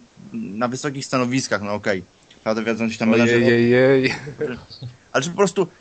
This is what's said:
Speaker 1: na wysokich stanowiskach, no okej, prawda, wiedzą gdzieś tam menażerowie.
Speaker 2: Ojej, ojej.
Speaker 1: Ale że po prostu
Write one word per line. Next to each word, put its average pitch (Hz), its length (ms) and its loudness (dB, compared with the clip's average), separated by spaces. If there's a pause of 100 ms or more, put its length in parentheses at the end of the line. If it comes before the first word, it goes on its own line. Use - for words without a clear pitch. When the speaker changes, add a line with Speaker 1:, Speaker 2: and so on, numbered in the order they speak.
(340)
Speaker 1:
na 110 340 -4
wysokich 131 380 -6
stanowiskach, 123 560 -2
no 104 120 -6
okej, 104 300 -4 (400)
prawda, 113 200 0
wiedzą 113 220 -2
gdzieś 113 120 -4
tam 113 120 0
menażerowie. 117 360 4
Speaker 2:
Ojej, 120 400 4
ojej. 131 280 4 (1000)
Speaker 1:
Ale 131 120 0
że 165 60 -6
po 175 80 -8
prostu 196 300 0 (140)